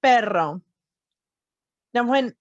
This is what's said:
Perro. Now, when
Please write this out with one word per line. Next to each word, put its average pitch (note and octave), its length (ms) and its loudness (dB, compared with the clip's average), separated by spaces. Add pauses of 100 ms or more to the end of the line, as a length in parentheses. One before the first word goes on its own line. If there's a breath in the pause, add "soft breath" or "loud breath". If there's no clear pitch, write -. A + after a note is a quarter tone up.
Perro. G3 600 0 (1300)
Now, A#3+ 140 -2
when B3+ 340 -2